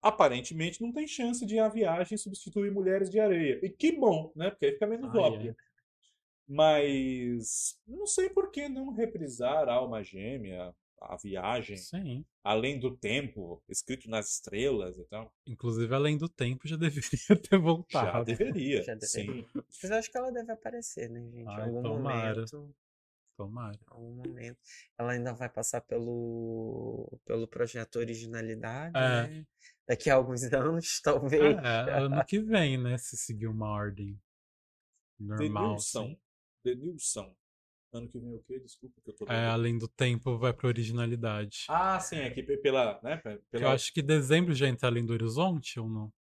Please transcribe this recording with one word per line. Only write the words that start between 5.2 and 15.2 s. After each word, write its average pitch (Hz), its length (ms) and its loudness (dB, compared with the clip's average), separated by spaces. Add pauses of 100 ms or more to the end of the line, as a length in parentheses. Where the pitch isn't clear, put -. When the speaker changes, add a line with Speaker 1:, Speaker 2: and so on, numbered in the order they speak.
Speaker 1:
óbvio. 113 360 2 (920)
Mas 135 1400 2
não 359 200 -8
sei 381 220 2
por 381 220 0
que 285 180 -6
não 269 240 -6
reprisar 151 760 0
Alma 117 340 0
Gêmea, 95 720 -8 (260)
A 90 160 -10
Viagem, 101 600 -4
Speaker 2:
Sim. 151 480 -8 (200)
Speaker 1:
Além 113 340 0
do 123 180 -2
Tempo, 104 720 -4
Escrito - 420 -8
nas 110 240 -2
Estrelas 101 640 -2
e 87 60 -14
tal. 110 280 -14 (140)